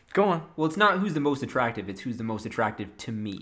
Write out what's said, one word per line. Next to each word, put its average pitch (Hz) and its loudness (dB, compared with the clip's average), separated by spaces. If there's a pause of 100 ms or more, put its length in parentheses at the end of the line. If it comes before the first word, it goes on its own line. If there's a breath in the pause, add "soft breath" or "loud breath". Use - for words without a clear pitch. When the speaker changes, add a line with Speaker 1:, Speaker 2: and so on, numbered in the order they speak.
(120)
Speaker 1:
Go 196 6
on. 165 0 (100)
Speaker 2:
Well, 160 2
it's 156 -2
not 202 6
who's 196 0
the 151 0
most 143 2
attractive, 117 0
it's 95 -10
who's 117 -6
the 113 -6
most 110 -4
attractive 107 -2
to - -10
me. 104 -6